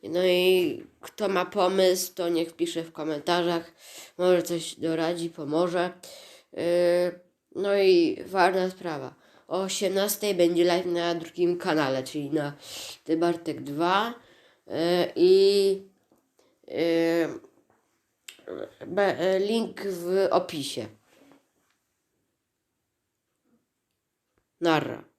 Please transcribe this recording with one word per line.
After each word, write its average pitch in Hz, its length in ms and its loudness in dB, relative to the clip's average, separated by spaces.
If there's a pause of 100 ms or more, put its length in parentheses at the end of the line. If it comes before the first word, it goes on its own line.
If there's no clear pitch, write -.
No 175 220 -2
i 180 580 2 (180)
kto - 280 -6
ma 180 160 0
pomysł, 185 680 2
to 170 140 -4
niech 170 260 -2
pisze 165 280 -4
w 165 80 -14
komentarzach. 170 800 -2 (460)
Może 180 260 4
coś 170 320 -6
doradzi, 165 540 -4
pomoże. 170 640 -2 (640)
Yy, - 80 -8 (960)
no 202 220 0
i 185 480 4
ważna 185 440 2
sprawa. 151 460 -10 (320)
O 185 140 -2
osiemnastej 196 720 -2
będzie 170 300 4
live 175 200 2
na 170 300 -2
drugim 175 420 0
kanale, 147 460 0
czyli 143 260 -8
na 147 240 -2 (500)
Ty 165 140 0
Bartek 165 440 -2
dwa. 175 520 -2 (540)
Yy, - 60 -12 (420)
i, 196 680 4 (840)
yy, 165 600 0 (1600)
be-, 190 520 0
link 214 420 -2
w 185 500 -2
opisie. 143 560 -2 (3750)
Narra. 139 560 -2